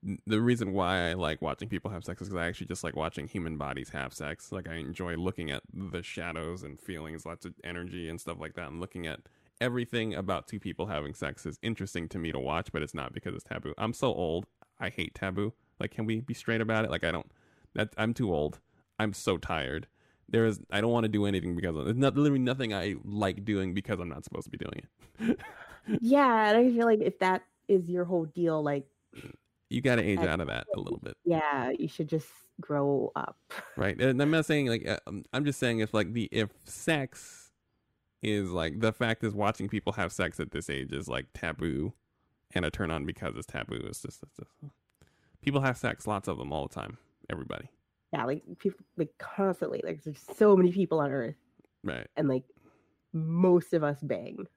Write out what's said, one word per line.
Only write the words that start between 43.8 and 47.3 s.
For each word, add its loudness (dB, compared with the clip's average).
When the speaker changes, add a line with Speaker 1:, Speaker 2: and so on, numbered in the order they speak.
Speaker 1:
It's -10
just, -14
it's -20
just, -16
people 2
have 2
sex, -4
lots 0
of -2
them -6
all -2
the -10
time, -8
everybody. -6